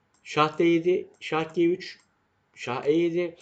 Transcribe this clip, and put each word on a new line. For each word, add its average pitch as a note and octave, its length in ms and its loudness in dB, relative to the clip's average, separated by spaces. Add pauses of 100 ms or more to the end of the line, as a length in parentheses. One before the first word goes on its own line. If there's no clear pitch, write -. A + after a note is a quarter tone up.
(240)
şah D3+ 360 0
D F3 40 4
yedi, E3+ 440 2 (120)
şah D#3+ 360 -4
G F3 100 4
üç, - 340 -2 (560)
şah B2 300 -6
E C#3+ 60 2
yedi, E3+ 500 0